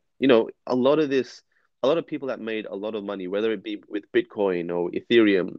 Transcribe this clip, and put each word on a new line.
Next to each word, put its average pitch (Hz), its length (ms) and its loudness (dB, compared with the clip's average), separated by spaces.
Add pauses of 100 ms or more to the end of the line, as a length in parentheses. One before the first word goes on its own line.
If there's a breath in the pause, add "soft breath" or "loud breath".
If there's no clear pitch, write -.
(200)
you 131 80 2
know, 113 220 6 (180)
a 123 80 0
lot 135 240 2
of 147 100 0
this, 131 320 -4 (400)
a 123 60 0
lot 160 100 2
of 160 80 -6
people 139 220 -10
that 113 120 -6
made 110 280 -6
a 95 80 -12
lot 104 180 -8
of 104 100 -6
money, 98 240 -8
whether 104 240 0
it 101 120 -6
be 104 240 -8
with - 240 -10
Bitcoin 92 580 0
or 87 220 -2
Ethereum 104 680 2